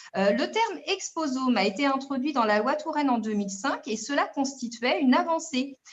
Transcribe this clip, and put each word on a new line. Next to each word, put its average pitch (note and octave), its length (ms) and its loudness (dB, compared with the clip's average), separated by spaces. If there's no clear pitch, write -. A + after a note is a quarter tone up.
Euh, G3 140 4
le A#3+ 200 0
terme G#4+ 360 -2
exposome C4 720 0
a F#3+ 60 4
été B3 200 0
introduit C4+ 480 0
dans B3+ 120 2
la G#3+ 160 4
loi B3+ 140 0
Touraine D4 360 0
en A#3+ 80 2
deux G#3+ 160 -2
mille G3+ 160 -2
cinq D4 360 -4
et A3 120 -2
cela D4 360 0
constituait C4 680 -2
une B3+ 120 6
avancée E4 600 0